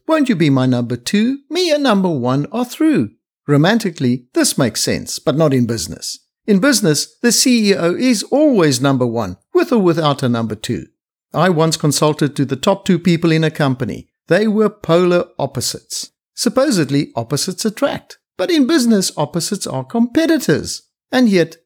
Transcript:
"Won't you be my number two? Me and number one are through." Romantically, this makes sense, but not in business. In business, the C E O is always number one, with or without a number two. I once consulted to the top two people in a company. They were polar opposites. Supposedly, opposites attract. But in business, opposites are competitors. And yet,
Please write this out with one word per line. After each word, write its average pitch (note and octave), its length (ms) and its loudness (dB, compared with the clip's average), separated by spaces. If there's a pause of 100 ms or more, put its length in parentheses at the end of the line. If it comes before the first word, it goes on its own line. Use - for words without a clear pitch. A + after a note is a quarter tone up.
"Won't D#4 200 2
you A3 80 2
be D#3 140 2
my C3 160 2
number B2 300 -2
two? A3 420 -2 (140)
Me F4 200 0
and D4 120 0
number G3 260 2
one C3+ 420 -2
are B3 140 -4
through." B3 440 0 (380)
Romantically, D3 880 0
this E4 240 0
makes A#2+ 240 -2
sense, - 380 -4
but D3 180 -2
not D#3 160 2
in B2 140 2
business. - 500 -8 (300)
In G#3 100 4
business, G3+ 640 0
the A#3 100 2
C A3+ 380 2
E G3 60 4
O E3+ 180 0
is B3 380 0
always G3+ 500 2
number C3+ 240 0
one, A2+ 320 -4 (160)
with F4 180 2
or B3 60 2
without D#3+ 460 0
a B2+ 60 2
number A#2 260 -2
two. G2+ 320 -8 (440)
I D#3+ 180 2
once D#3+ 280 0
consulted D3+ 600 0
to C#3 80 2
the C3 100 -4
top G3 280 -2
two F3+ 140 2
people E3+ 340 0
in D#3+ 120 2
a D#3 80 0
company. C3 580 -4 (200)
They G3+ 180 2
were G#3+ 220 2
polar F3 560 2 (120)
opposites. - 720 -8 (240)
Supposedly, F#3 840 0
opposites C#3+ 500 -6
attract. - 520 -6 (180)
But F#4 140 -4
in D#4 160 2
business, A#3 500 2
opposites E3+ 520 -6
are C3 160 -6
competitors. A#3+ 1000 0 (320)
And B3+ 140 4
yet, E3+ 380 2